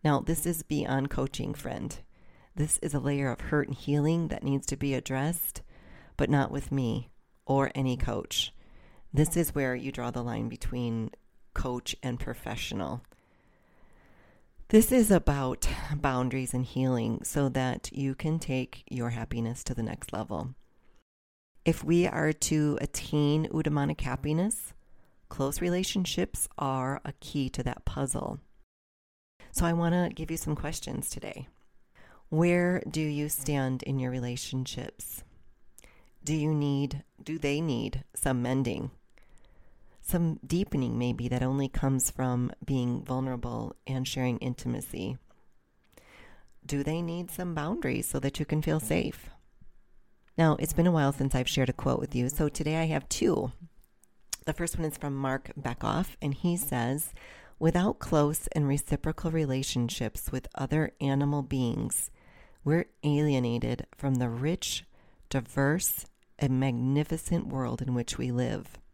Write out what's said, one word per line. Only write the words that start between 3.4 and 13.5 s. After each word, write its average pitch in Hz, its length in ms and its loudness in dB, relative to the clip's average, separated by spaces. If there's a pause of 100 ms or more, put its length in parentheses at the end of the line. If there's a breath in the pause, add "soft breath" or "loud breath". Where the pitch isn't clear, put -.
and 135 100 -6
healing 156 520 2
that - 140 -4
needs 135 240 0
to 139 80 -2
be 143 180 0
addressed, 135 680 -2 (560 loud breath)
but - 120 2
not 139 220 4
with 139 200 -6
me 120 380 0 (360)
or 139 280 4
any 131 220 0
coach. - 580 -2 (600 soft breath)
This 156 240 4
is 170 180 2
where 131 200 0
you 131 180 -6
draw 120 180 -4
the 123 120 -4
line 113 260 -2
between 117 640 -4 (420)
coach - 500 -2
and 123 160 -4
professional. 110 840 -6 (1700 soft breath)